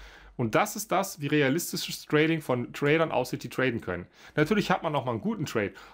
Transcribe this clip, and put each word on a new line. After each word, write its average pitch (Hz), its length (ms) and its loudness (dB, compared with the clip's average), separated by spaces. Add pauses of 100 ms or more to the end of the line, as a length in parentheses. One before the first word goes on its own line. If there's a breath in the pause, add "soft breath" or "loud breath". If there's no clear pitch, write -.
(380 loud breath)
Und 113 160 -2
das 185 220 2
ist - 160 -6
das, 185 300 -2
wie 143 60 -4
realistisches 151 800 0
Trading 160 340 2
von 123 320 -2
Tradern 156 400 2
aussieht, 127 300 -2
die 127 60 -10
traden 127 300 0
können. 90 260 -6 (300 loud breath)
Natürlich 151 340 2
hat 180 140 2
man 165 80 -2
noch 139 140 -2
mal 127 60 -2
einen 113 100 -2
guten 202 240 -4
Trade, 104 260 -2 (220 loud breath)